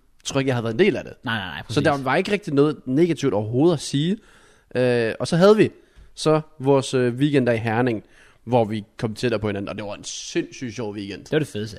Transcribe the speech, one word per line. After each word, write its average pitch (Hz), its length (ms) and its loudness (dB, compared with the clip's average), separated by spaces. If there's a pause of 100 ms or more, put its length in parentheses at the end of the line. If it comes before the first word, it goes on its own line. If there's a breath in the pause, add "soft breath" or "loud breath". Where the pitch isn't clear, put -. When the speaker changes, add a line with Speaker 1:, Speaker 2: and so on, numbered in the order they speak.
(240)
Speaker 1:
tror - 140 -4
jeg - 20 2
ikke, 135 80 -2
jeg 127 60 0
havde 120 100 -2
været 113 100 -4
en 117 40 0
del 175 180 4
af 82 80 -6
det. 60 80 -14 (120)
Speaker 2:
Nej, 113 140 -4
nej, 95 80 -8
nej, 78 220 -10
Speaker 1:
Så 117 120 0
der 151 100 2
Speaker 2:
præcis. 139 140 -2
Speaker 1:
var 131 120 0
ikke 190 160 -2
rigtig 165 220 -4
noget 143 220 4 (100)
negativt 139 480 2
overhovedet 123 400 2
at 139 60 -4
sige. 165 360 -2 (580 soft breath)
Øh, 120 460 0
og 127 80 -4
så 175 80 0
havde 202 200 8
vi 190 140 4 (440 soft breath)
så 156 260 2 (180)
vores, 135 360 2
øh, 123 200 0
weekend 139 320 2
der 120 60 4
i 117 60 0
Herning, 113 440 0 (420 soft breath)
hvor 117 200 2
vi 107 200 -6 (120)
kom 110 180 -4
tættere 113 260 -2
på 107 60 -4
hinanden, 101 220 -4
og 95 80 -8
det 107 80 -10
var 101 100 -10
en - 100 -14
sindssygt - 720 -8
sjov 104 200 -8
weekend. 98 300 -10
Speaker 2:
Det - 80 -12
var 151 60 2
det 151 100 -2
fedeste. 107 300 -10